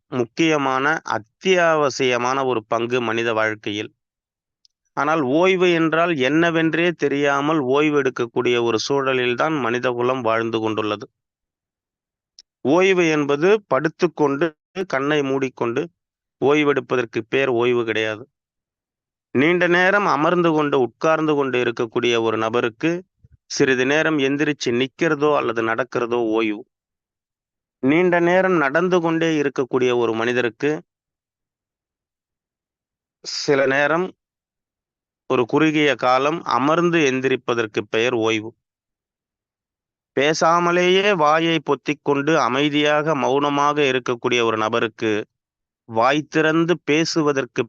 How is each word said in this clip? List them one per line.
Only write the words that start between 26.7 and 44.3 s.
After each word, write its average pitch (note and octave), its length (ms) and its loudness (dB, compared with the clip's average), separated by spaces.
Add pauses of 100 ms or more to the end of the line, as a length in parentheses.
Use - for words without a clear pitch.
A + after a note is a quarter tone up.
நீண்ட E3+ 360 4
நேரம் F#3 380 2
நடந்து E3 420 2
கொண்டே E3 280 0 (100)
இருக்கக்கூடிய C3 580 0
ஒரு A#2 180 0
மனிதருக்கு A#2+ 560 -2 (2500)
சில - 420 -2
நேரம், D3 380 0 (1200)
ஒரு B2+ 160 2
குறுகிய D3+ 500 2
காலம் C3 420 0 (120)
அமர்ந்து E3 540 2
எந்திரிப்பதற்கு B2+ 840 -2
பெயர் A#2 320 -2
ஓய்வு. A2 320 -2 (1700)
பேசாமலேயே F3 1000 2
வாயை E3 460 0
பொத்திக்கொண்டு C#3+ 760 -2
அமைதியாக, D3 760 0
மௌனமாக C#3+ 720 0
இருக்கக்கூடிய B2 580 -2